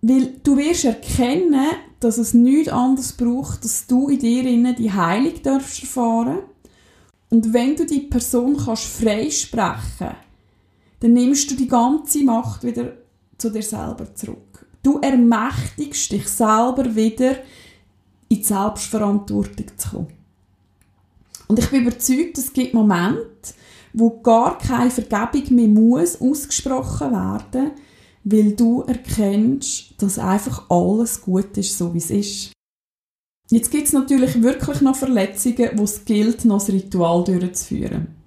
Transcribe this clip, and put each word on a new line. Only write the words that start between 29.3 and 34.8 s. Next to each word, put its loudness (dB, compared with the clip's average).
dass -2
einfach -4
alles 0
gut -2
ist, -4
so -4
wie -4
es -6
ist. -4
Jetzt 2
gibt's -2
natürlich 2
wirklich 0